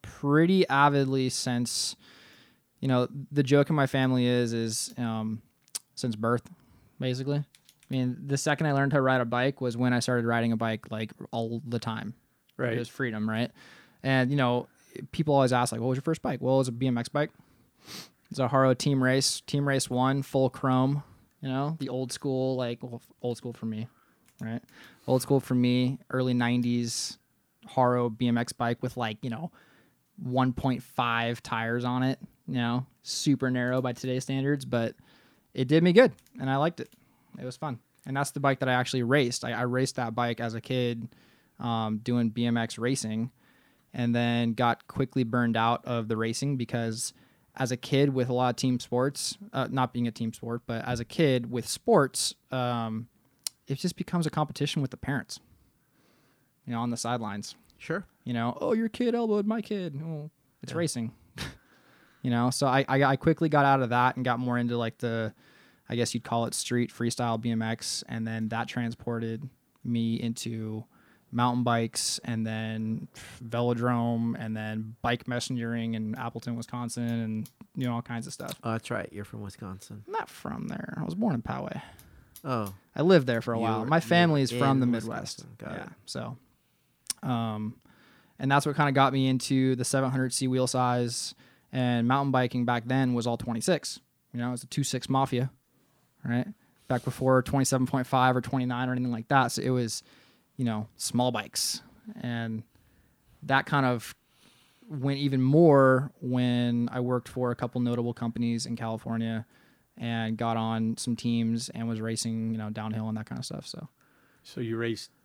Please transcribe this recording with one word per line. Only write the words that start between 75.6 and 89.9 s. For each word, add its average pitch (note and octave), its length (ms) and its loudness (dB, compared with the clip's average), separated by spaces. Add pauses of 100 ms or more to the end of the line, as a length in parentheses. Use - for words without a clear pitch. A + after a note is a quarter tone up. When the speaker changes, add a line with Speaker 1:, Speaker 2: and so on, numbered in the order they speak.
Speaker 1:
in A2 220 -4
Appleton, A#2 400 -8
Wisconsin, A#2+ 520 -6
and, A2 420 -4 (260)
you C3 100 -4
know, A#2+ 80 -2
all A#2+ 80 -4
kinds A#2 240 -8
of - 60 -14
stuff. - 320 -10
Speaker 3:
Oh, A#2 80 -2
that's A2+ 180 -6
right. A2 220 -4
You're G2+ 120 -10
from A2 180 -14
Wisconsin. G2+ 640 -14
Speaker 1:
I'm F#4+ 40 -10
not A4 160 -6
from - 380 -10
there. - 340 -10
I - 40 -4
was - 100 -6
born G3+ 220 0
in A#2 60 -4
Poway. - 380 -8 (640)
Speaker 3:
Oh. A2 300 -4 (220)
Speaker 1:
I C#3 60 -2
lived D#3+ 260 6
there A#2 120 0
for A#2 140 -2
a - 40 0
Speaker 3:
You A2+ 40 0
Speaker 1:
while. A2 180 0
Speaker 3:
were, A2+ 60 -4
Speaker 1:
My D3+ 100 2
Speaker 3:
you E3+ 40 4
were - 80 -8
Speaker 1:
family E3+ 340 6
is B2 80 0
from C3+ 280 2
Speaker 3:
in - 20 4
Speaker 1:
the B2+ 60 4
Midwest. A#2 580 -4
Speaker 3:
Wisconsin. - 140 -20
Got - 180 -10
Speaker 1:
Yeah. - 80 -10
Speaker 3:
it. - 60 -16 (160)
Speaker 1:
So, B2 300 -8 (840)
um, A2+ 520 -2 (640)
and C#3 120 0
that's C#3 160 6
what D3 100 -2
kinda C#3+ 160 4
got C3+ 200 6
me C3+ 160 2
into C3 480 2
the B2 80 -2
seven C3+ 260 0